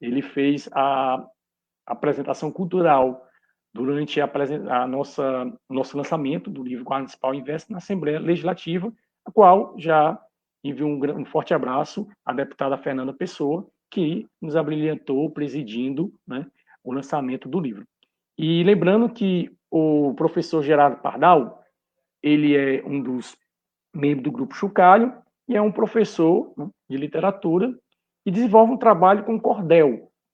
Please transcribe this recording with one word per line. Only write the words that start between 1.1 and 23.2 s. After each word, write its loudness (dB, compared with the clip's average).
apresentação -4
cultural 2
durante -4
a 0
apresen-, -4
a -2
nossa, -6
nosso -6
lançamento -4
do -12
livro -10
Guarda -6
Municipal -6
em -10
Verso -10
na -12
Assembleia -4
Legislativa, -4
a -18
qual 4
já 2
envio -6
um -4
gran-, -4
um -8
forte -2
abraço -4
à -4
deputada -4
Fernanda -6
Pessoa, -6
que -4
nos -6
abrilhantou -2
presidindo, -6
né, -12
o -12
lançamento -6
do -4
livro. -8
E 0
lembrando 4
que -2
o 2
professor 0
Gerardo 4
Pardal, 2
ele 4
é 0
um -6
dos -8